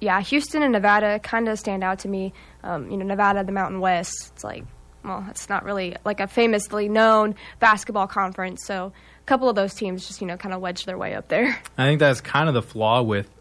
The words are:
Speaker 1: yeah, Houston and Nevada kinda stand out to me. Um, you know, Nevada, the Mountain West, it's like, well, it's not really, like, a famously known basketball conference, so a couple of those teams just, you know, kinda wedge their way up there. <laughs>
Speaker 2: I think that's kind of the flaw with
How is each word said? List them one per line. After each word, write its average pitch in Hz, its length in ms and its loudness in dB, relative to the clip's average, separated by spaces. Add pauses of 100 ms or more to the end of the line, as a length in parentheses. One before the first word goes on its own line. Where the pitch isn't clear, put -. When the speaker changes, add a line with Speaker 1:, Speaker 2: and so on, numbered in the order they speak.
Speaker 1:
yeah, 196 200 2
Houston 294 420 -2
and 269 100 4
Nevada 208 480 4
kinda 226 360 -2
stand 190 260 -4
out 185 180 -2
to - 80 -8
me. 190 240 -4 (300)
Um, 160 280 -8
you 202 60 -6
know, 190 100 -6
Nevada, 202 360 2
the 190 100 -6
Mountain 190 280 -4
West, 180 540 -2
it's - 100 -16
like, - 200 -12 (400)
well, 190 260 -10
it's - 180 -14
not 202 160 -2
really, 190 400 -4
like, 208 160 -2
a 196 80 -2
famously 208 600 0
known 220 460 6 (240)
basketball 214 480 2
conference, 185 600 -4
so 190 260 -6 (280)
a - 40 -20
couple 262 240 4
of 240 80 2
those 196 160 2
teams 185 340 -6
just, - 140 -14
you 196 60 -6
know, 180 100 -6
kinda 185 220 -8
wedge 185 260 -6
their 185 140 -8
way 196 160 -6
up - 140 -10
there. 240 300 2 (100)
<laughs> - 100 -20
Speaker 2:
I 127 80 4
think 147 140 4
that's 139 200 4
kind 151 280 0
of 147 60 2
the 117 80 2
flaw 110 400 2
with 104 280 0 (100)